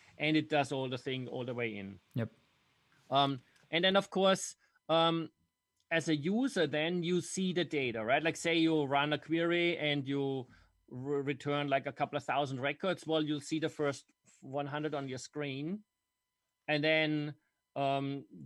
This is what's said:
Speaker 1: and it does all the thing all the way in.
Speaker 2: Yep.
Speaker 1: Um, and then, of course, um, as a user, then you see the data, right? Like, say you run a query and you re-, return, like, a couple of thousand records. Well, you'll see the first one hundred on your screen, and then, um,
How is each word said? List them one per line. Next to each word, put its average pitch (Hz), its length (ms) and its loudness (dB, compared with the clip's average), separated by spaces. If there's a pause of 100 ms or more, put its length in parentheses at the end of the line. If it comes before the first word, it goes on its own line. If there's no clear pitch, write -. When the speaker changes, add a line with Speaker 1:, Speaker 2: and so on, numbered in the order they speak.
(180)
Speaker 1:
and 151 180 2
it 156 140 2
does 143 240 2
all 135 160 -2
the 127 80 -4
thing 131 320 -6
all 127 160 -6
the 127 80 -6
way 117 240 -4
in. 98 220 -10 (160)
Speaker 2:
Yep. 113 140 -2 (800)
Speaker 1:
Um, 139 300 2 (320)
and 170 140 2
then, 190 100 4
of 196 140 2
course, 190 460 2 (340)
um, 165 400 2 (600)
as 165 180 0
a 160 60 4
user, 185 520 2
then 160 360 0
you 175 180 2
see 185 320 -2
the 170 100 0
data, 127 400 -2
right? 139 200 2
Like, 160 120 0
say 170 220 0
you 160 260 4
run 139 300 2
a 147 60 0
query 170 580 0
and 147 300 0
you 139 400 -2 (420)
re-, 139 320 -4
return, 143 460 -2
like, 135 180 0
a 143 60 -4
couple 143 260 -4
of 135 60 -4
thousand 135 360 -2
records. 147 460 -2
Well, 156 160 2
you'll 151 180 -2
see 156 200 -4
the 156 100 -2
first 143 360 -2 (360)
one 135 240 -6
hundred 147 300 -4
on 139 120 -6
your 131 120 -8
screen, 147 600 -6 (840)
and 151 160 2
then, 151 520 2 (400)
um, 139 500 -2 (200)